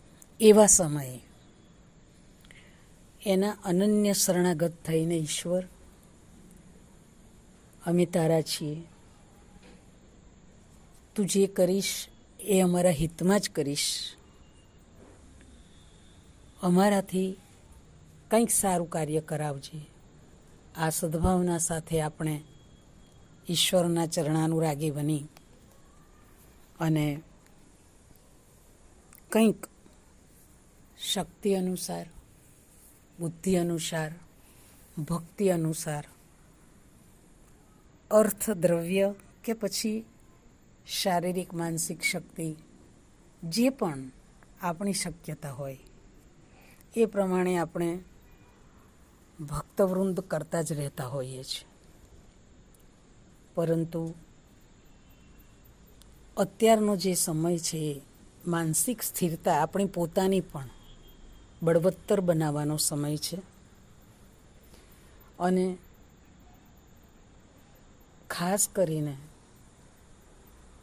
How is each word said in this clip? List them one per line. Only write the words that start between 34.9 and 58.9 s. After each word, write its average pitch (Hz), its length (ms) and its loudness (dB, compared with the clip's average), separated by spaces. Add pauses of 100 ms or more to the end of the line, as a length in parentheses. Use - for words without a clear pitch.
ભક્તિ 170 460 -4
અનુસાર, 160 560 -2 (2000)
અર્થ, 214 400 4
દ્રવ્ય 180 640 0 (300)
કે 226 80 -4
પછી 220 520 -4 (840)
શારીરિક, 180 640 -2
માનસિક 165 480 -6
શક્તિ, 160 540 -6 (880)
જે 220 240 2
પણ 143 420 -6 (500)
આપણી 185 320 -4
શક્યતા 160 580 -8
હોય 135 280 -12 (1160)
એ 226 80 4
પ્રમાણે 185 520 0
આપણે 170 420 -2 (1400)
ભક્તવૃંદ 185 800 -2
કરતા 165 420 -4
જ 156 100 -4
રહેતા 143 320 -8
હોઈએ 131 380 -8
છીએ. - 300 -14 (1800)
પરંતુ 165 600 -2 (2250)
અત્યારનો 208 600 4
જે 180 180 -2
સમય 170 440 0
છે, 160 200 -6
એ 147 220 -4 (460)
માનસિક 170 560 -2